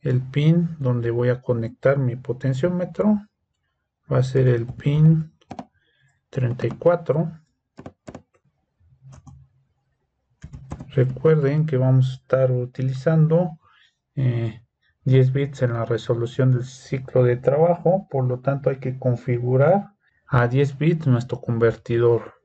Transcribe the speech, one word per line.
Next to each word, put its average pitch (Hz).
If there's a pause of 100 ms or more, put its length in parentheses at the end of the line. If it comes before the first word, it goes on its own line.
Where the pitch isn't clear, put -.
el 127
pin 160
donde 120
voy 120
a 123
conectar 120
mi 127
potenciómetro. 180 (920)
Va 135
a 127
ser 131
el 120
pin 156 (960)
treinta 123
y 113
cuatro. 170 (3500)
Recuerden 147
que 135
vamos 131
a 131
estar 131
utilizando, 156 (580)
eh, 117 (400)
diez 131
bits 139
en 120
la 117
resolución 120
del 123
ciclo -
de 123
trabajo, 170
por 135
lo 123
tanto 139
hay 139
que 131
configurar 127 (320)
a 120
diez 135
bits 160
nuestro 120
convertidor. 117 (100)